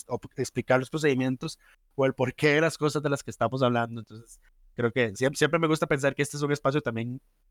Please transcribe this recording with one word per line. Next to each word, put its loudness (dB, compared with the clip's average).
o -4
explicar 0
los -8
procedimientos -2
o 0
el 2
porqué 2
de 4
las 2
cosas -2
de -2
las -2
que -14
estamos -2
hablando. 0
Entonces, -20
creo 0
que 0
siempre, 0
siempre 2
me 2
gusta 2
pensar 0
que -4
este -4
es -4
un 0
espacio 0
también -6